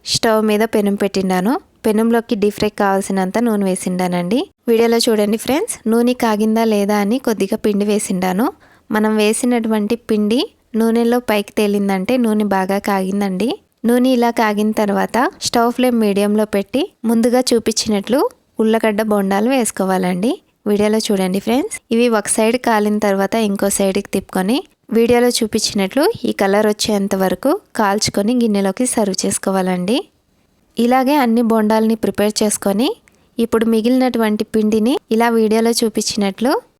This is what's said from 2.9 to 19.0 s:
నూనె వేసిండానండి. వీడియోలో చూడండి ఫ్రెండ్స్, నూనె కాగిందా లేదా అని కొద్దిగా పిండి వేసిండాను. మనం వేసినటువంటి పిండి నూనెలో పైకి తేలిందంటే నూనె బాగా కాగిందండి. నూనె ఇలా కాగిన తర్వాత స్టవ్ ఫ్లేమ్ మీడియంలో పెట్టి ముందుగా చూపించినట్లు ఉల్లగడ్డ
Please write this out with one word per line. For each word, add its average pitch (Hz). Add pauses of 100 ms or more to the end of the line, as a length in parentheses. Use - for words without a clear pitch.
నూనె 202
వేసిండానండి. 180 (300)
వీడియోలో 233
చూడండి 214
ఫ్రెండ్స్, 320 (160)
నూనె 240 (100)
కాగిందా 220 (100)
లేదా 202
అని 233
కొద్దిగా 196
పిండి 202
వేసిండాను. 190 (480)
మనం 214 (100)
వేసినటువంటి 220 (120)
పిండి 214 (400)
నూనెలో 233 (120)
పైకి 208
తేలిందంటే 202 (100)
నూనె 214 (100)
బాగా 190 (120)
కాగిందండి. 196 (380)
నూనె 247
ఇలా 233 (120)
కాగిన 214 (100)
తర్వాత 196 (280)
స్టవ్ 240
ఫ్లేమ్ 247
మీడియంలో 208 (100)
పెట్టి 226 (280)
ముందుగా 233 (120)
చూపించినట్లు 220 (420)
ఉల్లగడ్డ 220 (100)